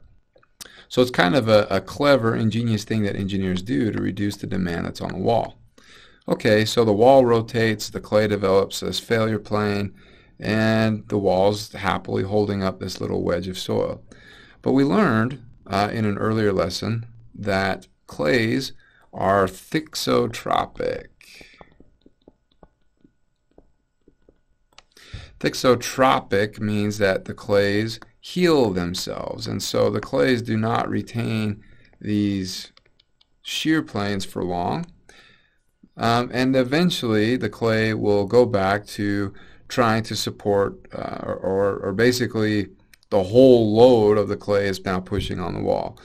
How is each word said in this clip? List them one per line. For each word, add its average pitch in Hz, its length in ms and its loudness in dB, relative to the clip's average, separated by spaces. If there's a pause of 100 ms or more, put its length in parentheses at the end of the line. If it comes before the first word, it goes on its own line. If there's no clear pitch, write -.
(880)
So - 140 2
it's 123 80 0
kind 175 240 2
of 113 140 2
a, 107 220 6
a 95 100 0
clever, 123 560 2
ingenious 113 480 0
thing 110 180 -2
that 101 140 -2
engineers 95 460 -2
do 120 280 -2
to 101 120 -4
reduce 101 340 -4
the - 100 -12
demand 90 400 -4
that's 90 140 -10
on 92 120 -6
the 85 60 -10
wall. 113 400 -2 (680)
Okay, 110 360 4
so 113 200 2
the 107 80 4
wall 127 320 8
rotates, 113 640 0
the 95 120 -10
clay 107 280 2
develops 98 520 0
this 92 200 -6
failure 110 380 0
plane, 104 560 -2 (440)
and 110 720 0
the 107 100 0
wall's 98 540 2
happily 98 520 -4
holding 101 380 -2
up 92 180 -4
this 98 200 -8
little 95 220 -4
wedge 90 260 -2
of 92 80 -10
soil. - 460 -4 (600)
But 123 100 0
we 139 120 4
learned, 139 580 2 (240)
uh, 98 260 -2
in 113 120 -2
an 104 140 -2
earlier 107 340 0
lesson 98 540 -4 (280)
that 98 520 -4 (200)
clays 131 680 -2 (400)
are 98 340 2
thixotropic. 92 1600 -4 (4000)
Thixotropic 127 1200 0
means 104 400 -2
that 95 280 0
the 104 80 -10
clays 104 680 0 (180)
heal 160 520 2
themselves, 92 760 -6
and 107 160 -6
so 110 260 0
the 107 120 -2
clays 131 420 0
do 117 140 -4
not 113 320 -2
retain 107 720 -4 (380)
these 101 720 -4 (680)
shear 156 420 -2
planes 101 420 -4
for - 180 -8
long, 90 440 -4 (1080)
um, 117 360 0
and 131 240 0
eventually 127 800 2
the 117 140 -4
clay 110 440 0
will 101 320 0
go 117 180 6
back 101 420 0
to 101 460 -4 (360)
trying 113 360 0
to 110 120 -8
support, 101 760 -2
uh, - 300 -10
or, - 120 -6
or, 98 440 -2
or 101 140 -4
basically 110 760 0 (420)
the 101 120 4
whole 117 520 8
load 110 440 8
of 101 100 0
the 101 80 -4
clay 101 300 0
is 95 180 -4
now 92 160 -2
pushing 95 400 -6
on 90 140 -6
the 104 80 -6
wall. 52 420 -2